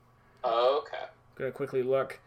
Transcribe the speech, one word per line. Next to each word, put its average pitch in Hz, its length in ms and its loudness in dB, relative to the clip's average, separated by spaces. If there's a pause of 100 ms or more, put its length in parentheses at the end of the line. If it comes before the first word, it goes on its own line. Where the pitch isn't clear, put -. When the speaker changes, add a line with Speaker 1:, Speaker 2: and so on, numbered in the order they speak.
(440)
Speaker 1:
Oh, 127 400 4
okay. - 220 -10 (300)
Speaker 2:
Gonna 131 160 -4
quickly 135 320 -2
look. 131 440 0